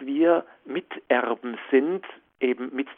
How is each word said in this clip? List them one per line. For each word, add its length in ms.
wir 440
Miterben 920
sind, 340
eben 340
mit 220